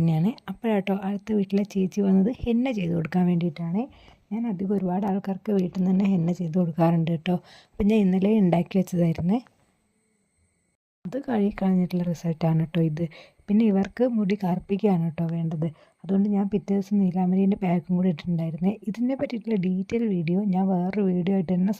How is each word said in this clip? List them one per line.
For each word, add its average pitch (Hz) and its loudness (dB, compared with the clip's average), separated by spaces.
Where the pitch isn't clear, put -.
തന്നെയാണ്. 165 2
അപ്പോഴാട്ടോ 196 -2
അടുത്ത 202 -6
വീട്ടിലെ 196 0
ചേച്ചി 190 -2
വന്നത് 190 4
ഹെന്ന 240 0
ചെയ്ത് 170 -2
കൊടുക്കാൻ 165 0
വേണ്ടിയിട്ടാണ്. 170 -2
ഞാൻ 233 -4
അധികം 196 -2
ഒരുപാട് 185 -2
ആൾക്കാർക്ക് 190 -4
വീട്ടിൽ 185 -2
നിന്ന് 185 2
തന്നെ 190 4
ഹെന്ന 170 2
ചെയ്ത് 165 -4
കൊടുക്കാറുണ്ട് 165 2
ട്ടോ. 180 0
അപ്പം 208 -2
ഞാൻ 220 4
ഇന്നലെ 185 2
ഉണ്ടാക്കി 175 2
വെച്ചതായിരുന്നേ. 175 0
അത് 185 -8
കഴുകിക്കളഞ്ഞിട്ടുള്ള 190 0
റിസൾട്ടാണ് 160 0
ട്ടോ 165 0
ഇത്. 160 -4
പിന്നെ 214 4
ഇവർക്ക് 190 0
മുടി 208 0
കറുപ്പിക്കുകയാണ് 185 0
ട്ടോ 165 -4
വേണ്ടത്. 165 -4
അതുകൊണ്ട് 196 0
ഞാൻ 196 0
പിറ്റേ 202 -2
ദിവസം 202 -2
നീലാംബരീൻ്റെ 185 2
പാക്കും 180 0
കൂടി 185 2
ഇട്ടിട്ടുണ്ടായിരുന്നേ. 165 -2
ഇതിനെ 240 -2
പറ്റിയിട്ടുള്ള 226 -4
ഡീറ്റെയിൽ 190 -2
വീഡിയോ 175 0
ഞാൻ 185 0
വേറൊരു 190 0
വീഡിയോ 180 0
ആയിട്ട് 185 0
തന്നെ 185 2